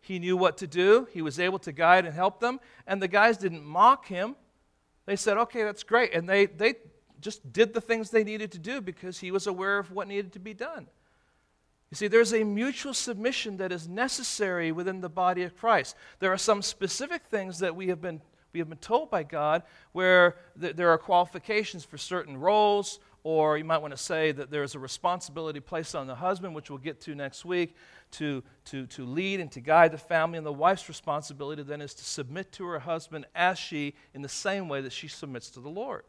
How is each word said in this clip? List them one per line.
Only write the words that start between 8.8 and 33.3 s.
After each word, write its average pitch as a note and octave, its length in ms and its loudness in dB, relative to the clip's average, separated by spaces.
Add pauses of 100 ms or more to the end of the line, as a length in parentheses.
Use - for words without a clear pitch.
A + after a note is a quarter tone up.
because F3+ 380 -12
he F#3 120 -8
was F#3+ 160 -2
aware G3 320 -2
of F#3 140 -6
what G3 160 -6
needed G3+ 240 -6
to G#3 60 -18
be G3+ 160 -14
done. B3 320 -12 (1040)
You D3 60 -14
see, G#3 100 -2
there's G#3+ 260 6
a A3 120 2
mutual A#3 500 -4
submission A3+ 600 -4
that F#3 160 -4
is E3 160 -8
necessary F#3+ 840 -2
within F3+ 300 -4
the F3+ 80 -8
body F3+ 340 0
of F3 140 -8
Christ. G#3+ 400 2 (240)
There F#3 120 2
are F#3+ 60 0
some G3+ 240 2
specific C#4+ 640 -6
things F#3+ 340 -4
that F3 160 0
we F#3 140 -6
have F3 120 -2
been, E3 220 -8 (300)
we E3+ 80 -4
have D#3+ 80 -4
been D#3+ 100 -14
told C#4 320 0
by F3 140 0
God D3+ 400 0 (260)
where F3+ 460 6 (220)
th-, D#3+ 180 -6
there F3 140 4
are D#3+ 80 6
qualifications F#3 840 0
for D3 140 -18
certain D#3 380 -6
roles, G3+ 640 2 (240)
or D#3 340 2
you D#3 60 -6
might D#3+ 140 0
want D3 140 -6
to B2+ 60 -14
say D#3+ 320 0
that C#3 220 -6
there's C#3+ 240 -4
a - 20 -10
responsibility D#3 800 -6
placed D#3+ 380 -8
on C#3 100 -6
the C3 80 -10
husband, F3+ 400 -4
which D3+ 160 -14
we'll C3+ 80 -12
get C#3+ 220 -10
to D3+ 160 -12
next C#3 280 -10
week, F3 300 -2 (380)
to, C#3+ 280 -4 (260)
to, C3 200 -10
to C3 180 -12
lead F3+ 360 -4
and D#3 100 -8
to B2+ 100 -16
guide D#3+ 300 6
the D3+ 80 -10
family, E3 400 -2
and D#3 80 -8
the D3+ 60 -6
wife's E3 360 2
responsibility D3 760 -8
then D3 160 -10
is C#3+ 140 -12
to - 100 -20
submit D#3 480 -10
to F#3+ 140 -12
her E3+ 120 -6
husband D#3 560 -8